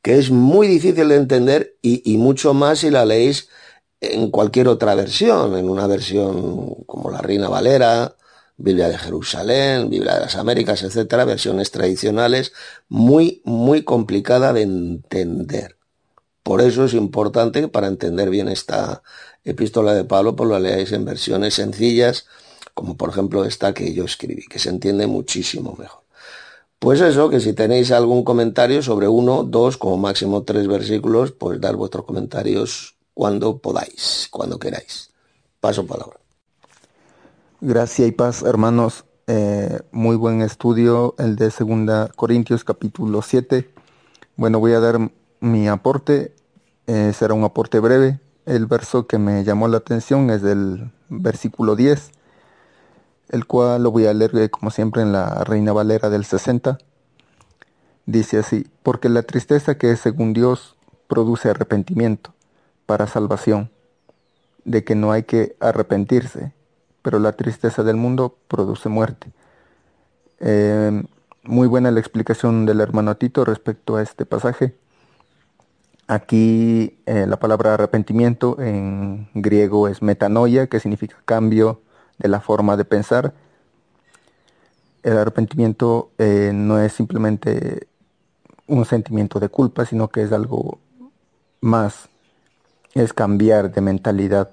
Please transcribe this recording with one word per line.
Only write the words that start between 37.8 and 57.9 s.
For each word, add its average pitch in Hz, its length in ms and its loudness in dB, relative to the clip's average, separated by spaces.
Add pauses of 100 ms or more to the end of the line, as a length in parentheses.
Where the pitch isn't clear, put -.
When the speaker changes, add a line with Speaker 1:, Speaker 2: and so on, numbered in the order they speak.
Speaker 2:
y 113 40 2
paz, 120 300 -2
hermanos. 117 640 0 (220)
Eh, 104 540 -2 (100)
muy 113 240 0
buen 113 260 0
estudio 120 800 0
el 113 160 0
de 110 160 0
segunda 110 640 -2
Corintios 117 480 0
capítulo 107 580 -4
siete. 127 480 -2 (640)
Bueno, 113 240 0
voy 117 140 4
a 117 60 4
dar 113 320 2 (280)
mi 110 280 0
aporte. 135 680 0 (540)
Eh, 104 260 2
será 107 220 0
un 107 80 0
aporte 107 360 0
breve. 131 400 4 (280)
El 117 180 0
verso 123 400 -2
que 113 140 -2
me 101 240 0
llamó 107 240 0
la 113 100 2
atención 123 540 0
es 104 100 -2
del 101 480 -2 (200)
versículo 110 640 -2
diez, 139 360 2 (1160)
el 117 160 -4
cual 120 380 0
lo 117 80 2
voy 110 160 4
a 104 60 2
leer, 110 240 0
eh, 110 120 2
como - 220 -6
siempre, 110 320 -2
en 104 80 2
la 98 320 -2
Reina 107 300 0
Valera 107 360 2
del 104 160 0
sesenta. 127 540 -2 (1300)